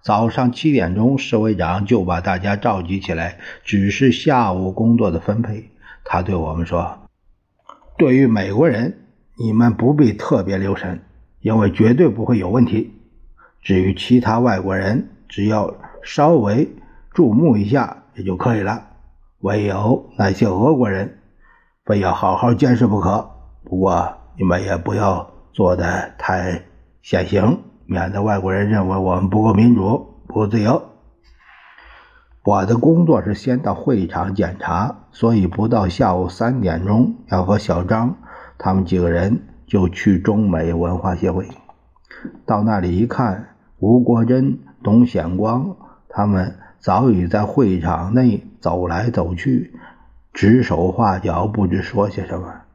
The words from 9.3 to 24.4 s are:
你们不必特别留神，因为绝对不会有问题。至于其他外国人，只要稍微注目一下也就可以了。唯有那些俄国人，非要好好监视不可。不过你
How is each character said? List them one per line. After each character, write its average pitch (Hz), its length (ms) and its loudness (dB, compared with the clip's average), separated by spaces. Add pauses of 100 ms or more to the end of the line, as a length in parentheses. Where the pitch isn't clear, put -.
你 113 160 -2
们 113 220 4
不 127 180 2
必 143 200 4
特 104 320 -2
别 98 120 -4
留 98 200 -2
神， 90 240 -10 (400)
因 110 180 0
为 98 140 2
绝 113 200 2
对 151 160 4
不 110 160 -4
会 120 140 0
有 90 100 -4
问 120 160 2
题。 - 300 -4 (680)
至 92 220 0
于 95 100 0
其 123 280 2
他 113 180 0
外 117 220 0
国 95 160 -4
人， 101 320 -2 (200)
只 101 160 -6
要 104 300 -2 (300)
稍 151 260 2
微 120 400 2 (400)
注 135 220 4
目 131 240 4
一 101 120 0
下 123 360 -2 (100)
也 101 80 -14
就 95 140 -4
可 117 200 0
以 104 40 0
了。 104 260 -6 (540)
唯 107 240 -2
有 104 520 0
那 101 140 2
些 110 160 0
俄 104 280 2
国 123 140 0
人， 98 300 -6 (680)
非 104 140 0
要 92 160 0
好 92 220 0
好 120 180 2
监 123 220 2
视 120 100 2
不 101 140 0
可。 92 300 -2 (340)
不 92 120 -6
过 90 420 0 (200)
你 92 60 -2